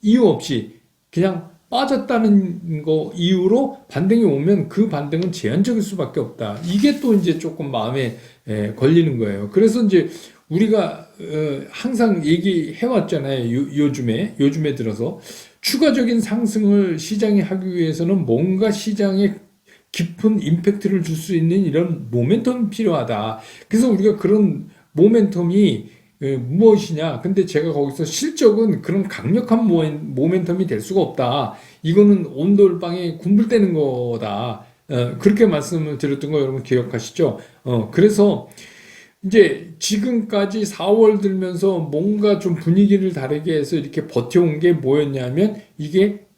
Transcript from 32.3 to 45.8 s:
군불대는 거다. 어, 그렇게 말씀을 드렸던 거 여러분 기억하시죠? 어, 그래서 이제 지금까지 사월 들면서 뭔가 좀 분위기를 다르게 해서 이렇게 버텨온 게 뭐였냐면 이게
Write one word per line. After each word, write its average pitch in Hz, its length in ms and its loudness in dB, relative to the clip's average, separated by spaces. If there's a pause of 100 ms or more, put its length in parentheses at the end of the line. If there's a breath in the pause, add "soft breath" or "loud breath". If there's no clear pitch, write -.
군불대는 208 560 2
거다. 120 960 -4 (240 loud breath)
어, 123 280 -2
그렇게 208 280 4
말씀을 156 520 -2
드렸던 139 340 -4
거 147 80 0
여러분 135 220 -4
기억하시죠? 123 760 -2 (260 loud breath)
어, 117 260 -2
그래서 202 580 2 (760 loud breath)
이제 185 540 2
지금까지 208 880 -2
사월 208 540 4
들면서 185 580 -2
뭔가 196 600 0
좀 180 160 -2
분위기를 190 580 2
다르게 151 420 -4
해서 151 220 -2
이렇게 143 300 -6
버텨온 156 540 0
게 175 120 4
뭐였냐면 139 840 0 (220 loud breath)
이게 190 480 -2 (120)